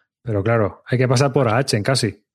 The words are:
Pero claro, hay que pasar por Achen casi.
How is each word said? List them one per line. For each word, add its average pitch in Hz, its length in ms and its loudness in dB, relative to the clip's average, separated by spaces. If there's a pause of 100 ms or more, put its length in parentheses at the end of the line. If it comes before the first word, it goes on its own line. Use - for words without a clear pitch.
(220)
Pero 104 220 -4
claro, 110 420 0
hay 127 140 -2
que 127 80 2
pasar 127 260 2
por 135 160 2
Achen 117 320 0
casi. 123 420 -2 (120)